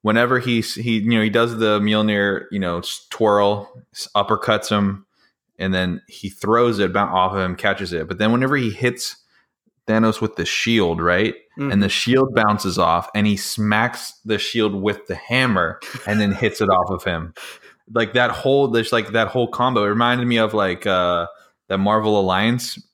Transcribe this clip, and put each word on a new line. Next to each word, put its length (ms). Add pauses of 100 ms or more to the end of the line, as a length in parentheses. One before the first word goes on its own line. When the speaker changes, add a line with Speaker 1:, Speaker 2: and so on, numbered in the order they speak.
Speaker 1:
whenever 380
he 220
s-, 140
he, 260
you 100
know, 120
he 80
does 280
the 220
Mjolnir, 680
you 80
know, 200
s-, 320
twirl, 600 (220)
s-, 240
uppercuts 540
him, 340 (540)
and 160
then 340
he 220
throws 500
it 120
ba-, 80
off 340
of 60
him, 160
catches 360
it. 160
But 100
then 140
whenever 240
he 140
hits 460 (720)
Thanos 340
with 160
the 100
shield, 540
right? 340 (240)
Speaker 2:
Mm-hmm. 120
Speaker 1:
And 120
the 80
shield 440
bounces 440
off, 360
and 120
he 100
smacks 760 (120)
the 140
shield 360
with 340
the 60
hammer 640 (280)
and 140
then 120
hits 300
it 80
off 200
of 140
him. 300 (580)
Like, 220
that 160
whole, 380
there's, 240
like, 200
that 160
whole 200
combo. 360
It 60
reminded 360
me 120
of, 160
like, 320
uh, 400 (420)
that 100
Marvel 400
Alliance 600 (160)